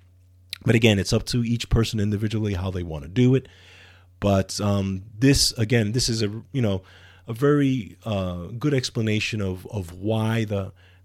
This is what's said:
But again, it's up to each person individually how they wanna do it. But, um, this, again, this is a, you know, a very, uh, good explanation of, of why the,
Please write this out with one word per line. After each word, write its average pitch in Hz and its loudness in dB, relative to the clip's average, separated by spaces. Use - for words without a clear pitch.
But 117 4
again, 113 6
it's 92 0
up 113 2
to 120 -2
each 117 -2
person 110 2
individually 104 -2
how 92 -4
they 90 -6
wanna 78 -8
do 123 4
it. 131 0
But, 98 0
um, 98 -2
this, 135 4
again, 110 2
this 123 0
is 113 -2
a, 101 -2
you 131 -2
know, 98 0
a 120 -10
very, 131 0
uh, 92 -4
good 147 0
explanation 110 -2
of, 92 -4
of 87 -8
why 110 -2
the, 98 -4